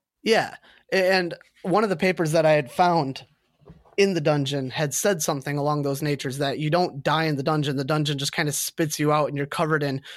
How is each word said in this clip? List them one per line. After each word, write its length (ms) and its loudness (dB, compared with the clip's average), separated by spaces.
Yeah. 340 0
A-, 200 2
and 220 0
one 220 2
of 60 0
the 60 -2
papers 360 0
that 120 4
I 80 6
had 180 2
found 560 2
in 180 4
the 60 0
dungeon 500 0
had 220 -4
said 300 0
something 340 -4
along 260 0
those 200 -2
natures, 360 -2
that 200 -2
you 100 -2
don't 340 0
die 220 2
in 120 0
the 60 -2
dungeon. 340 0
The 80 -2
dungeon 340 0
just 140 -4
kinda 200 -2
spits 460 -4
you 140 2
out 160 2
and 80 -6
you're 100 -2
covered 360 0
in 200 -2